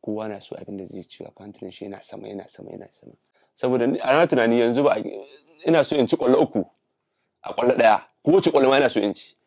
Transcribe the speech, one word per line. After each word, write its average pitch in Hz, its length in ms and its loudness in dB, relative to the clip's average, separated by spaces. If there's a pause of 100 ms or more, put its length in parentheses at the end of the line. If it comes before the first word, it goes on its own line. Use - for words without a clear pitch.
Kowa 107 260 -8
na 101 120 -12
so - 160 -16
abin 101 220 -14
da 95 80 -12
zai 92 180 -16
cewa - 300 -20
country 98 360 -18
shi - 140 -18
yana 98 180 -14
sama, 104 260 -18
yana 101 200 -14
sama, - 220 -20
yana - 220 -18
sama. - 200 -20 (420)
Saboda 127 320 0
ni, 139 140 -2
a 127 120 0
na 160 140 4
tunani 117 320 2
yanzu 120 240 2
ba - 160 2
a, - 720 -12
ina 160 160 4
so 151 120 -4
in 127 120 2
ci - 80 0
ƙwallo 127 260 2
uku 113 220 -2 (800)
a - 100 -10
ƙwallo 123 220 2
ɗaya. 110 260 4 (220)
Kowace 349 260 4
ƙwallo 139 180 4
ma 135 80 4
ina 139 140 4
so - 100 -2
in 101 140 -2
ci. - 200 -18 (120)